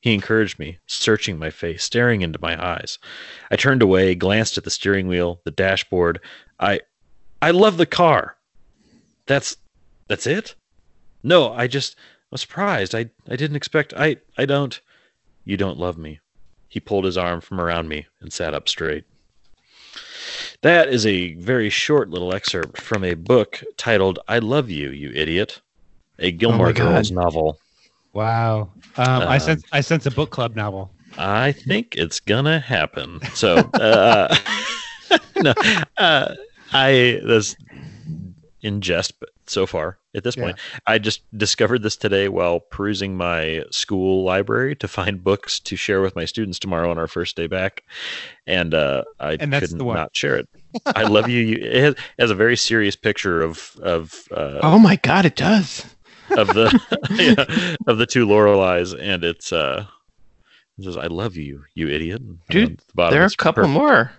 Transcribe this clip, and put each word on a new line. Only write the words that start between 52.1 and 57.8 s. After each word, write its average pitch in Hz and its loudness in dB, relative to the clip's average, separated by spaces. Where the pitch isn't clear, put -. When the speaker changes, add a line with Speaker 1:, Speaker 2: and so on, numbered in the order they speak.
Speaker 1:
has 117 4
a 98 2
very 113 2
serious 107 0
picture 95 -2
of, 82 -6
of, 82 -4
uh, 71 -6
Speaker 2:
Oh 160 8
my 202 10
God, 180 2
it - 2
does. 180 0
Speaker 1:
of - 4
the, 113 4
<laughs> - -
yeah, 175 2